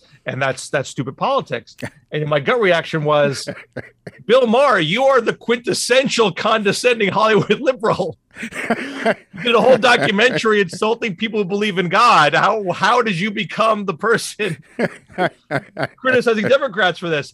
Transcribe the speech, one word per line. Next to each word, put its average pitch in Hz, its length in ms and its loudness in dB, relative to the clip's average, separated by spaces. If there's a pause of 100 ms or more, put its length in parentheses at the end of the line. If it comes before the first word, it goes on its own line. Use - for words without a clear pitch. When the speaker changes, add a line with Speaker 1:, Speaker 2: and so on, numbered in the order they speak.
(260)
Speaker 1:
and 127 160 -6
that's, 135 280 -4
that's 143 200 -4
stupid 135 280 -10
politics." 190 640 -4
Speaker 2:
<laughs> 131 40 -12 (240)
Speaker 1:
And 151 200 -4
my 147 100 2
gut 233 220 0
reaction 165 420 0
was, 147 460 0 (380)
Speaker 2:
<laughs> - 400 -20
Speaker 1:
"Bill 247 200 4
Maher, 240 320 4
you 185 240 0
are 269 160 4
the 220 160 -2
quintessential 233 960 0
condescending 220 800 0
Hollywood 214 500 2
liberal." 214 580 -2 (220)
<laughs> - 380 -6 (600)
You 165 60 -12
did 233 120 2
a 214 60 6
whole 247 160 6
documentary 220 840 2
insulting 214 540 -2
people 220 240 -4
who 202 60 0
believe 202 320 -2
in 180 120 -2
God. 185 440 4
How, 190 380 0
how 220 300 2
did 214 180 -2
you 214 120 -4
become 208 540 -2
the 185 80 -4
person 208 640 -4 (200)
<laughs> - 1200 -6
criticizing 233 500 0
Democrats 220 520 0
for 175 100 -6
this? 147 240 -4